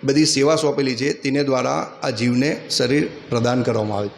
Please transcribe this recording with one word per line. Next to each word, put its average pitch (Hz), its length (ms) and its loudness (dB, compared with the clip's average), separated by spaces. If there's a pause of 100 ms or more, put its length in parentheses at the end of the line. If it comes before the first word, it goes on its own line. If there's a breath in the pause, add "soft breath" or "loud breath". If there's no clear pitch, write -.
બધી 139 200 4
સેવા 147 320 2
સોંપેલી 139 400 0
છે, 135 160 -2
તેને 139 320 -2
દ્વારા 131 580 -2
આ 139 80 -2
જીવને 123 500 0 (100)
શરીર 131 380 0 (200)
પ્રદાન 120 340 0
કરવામાં 107 360 0
આવે. 104 200 -2